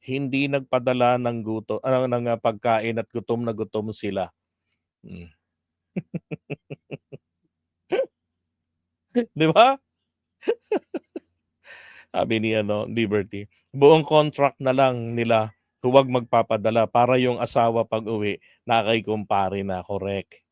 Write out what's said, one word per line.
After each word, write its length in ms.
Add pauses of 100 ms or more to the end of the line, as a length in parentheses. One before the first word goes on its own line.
Hindi 480
nagpadala 720
ng 240
guto-, 400
ano, 240
ng, 240
ah, 80
pagkain 600
at 120
gutom 320
na 80
gutom 400
sila. 400 (720)
Hmm. 240 (680)
<laughs> 3500
Di 160
ba? 240 (640)
<laughs> 1800
Sabi 240
ni, 160
ano, 320
Liberty, 560 (320)
"Buong 280
contract 560
na 120
lang 440
nila, 360 (320)
huwag 240
magpapadala 800
para 320
yung 160
asawa 480
pag-uwi, 560 (240)
na 200
kay 200
kumpare 600
na." 200
Correct. 560 (100)